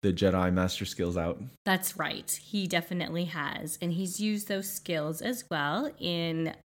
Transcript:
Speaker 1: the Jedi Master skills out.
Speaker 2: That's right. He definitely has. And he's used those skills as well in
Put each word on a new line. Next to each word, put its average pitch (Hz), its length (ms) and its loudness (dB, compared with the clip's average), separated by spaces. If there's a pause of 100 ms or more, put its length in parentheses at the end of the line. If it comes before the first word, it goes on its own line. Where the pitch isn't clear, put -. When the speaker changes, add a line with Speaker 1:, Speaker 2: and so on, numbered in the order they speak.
Speaker 1:
the 101 100 6
Jedi 92 400 6
Master 92 320 2
skills 87 320 0
out. 85 240 -2 (240)
Speaker 2:
That's 185 320 0
right. 156 320 -4 (140)
He 196 240 -2
definitely 175 580 0
has. 156 560 -4
And 170 120 0
he's 180 260 -2
used 208 280 0
those 196 220 -2
skills 160 520 -2
as 240 280 -2
well 160 500 0
in 165 540 0 (140)